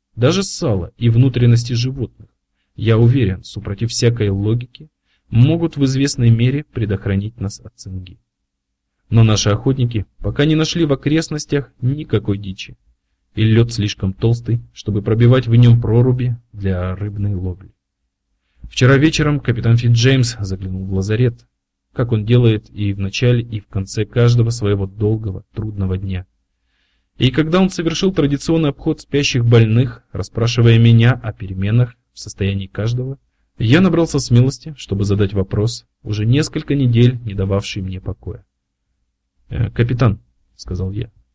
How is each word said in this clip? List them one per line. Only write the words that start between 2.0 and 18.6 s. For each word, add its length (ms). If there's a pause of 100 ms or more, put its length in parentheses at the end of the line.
я 240
уверен, 460
супротив 460
всякой 400
логики, 600 (380)
могут 480
в 80
известной 460
мере 340
предохранить 760
нас 200
от 160
цинги. 420 (920)
Но 140
наши 240
охотники 580 (120)
пока 260
не 100
нашли 300
в 80
окрестностях 880
никакой 560
дичи, 400 (580)
и 80
лёд 300
слишком 400
толстый, 480 (140)
чтобы 260
пробивать 460
в 80
нём 260
проруби 560 (160)
для 420
рыбной 400
ловли. 380 (920)